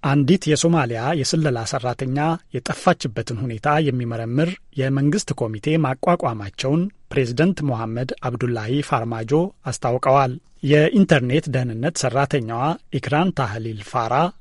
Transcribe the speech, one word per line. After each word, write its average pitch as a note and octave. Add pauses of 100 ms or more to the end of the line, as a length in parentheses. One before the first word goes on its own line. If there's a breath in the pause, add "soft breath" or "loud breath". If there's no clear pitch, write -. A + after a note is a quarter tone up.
አንዲት C#3
የሶማሊያ D3 (120)
የስለላ D3
ሰራተኛ C3 (320)
የጠፋችበትን B2
ሁኔታ A#2 (120)
የሚመረምር B2 (260)
የመንግስት C3+
ኮሚቴ A2 (100)
ማቋቋማቸውን C3+ (260)
ፕሬዝደንት C#3
ሞሐመድ A#2 (120)
አብዱላሂ A#2+ (120)
ፋርማጆ A2+ (340)
አስታውቀዋል። C3 (300)
የኢንተርኔት D3+
ደህንነት B2+
ሰራተኛዋ B2 (280)
ኢክራን D3
ታህሊል A2+
ፋራ A#2+ (260)